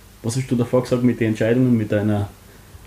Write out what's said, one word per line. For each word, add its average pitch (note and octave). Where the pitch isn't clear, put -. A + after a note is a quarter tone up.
Was A#2
hast C3
du B2+
davor B2
gesagt B2
mit A#2
den A2+
Entscheidungen, A#2+
mit G#2+
deiner, G#2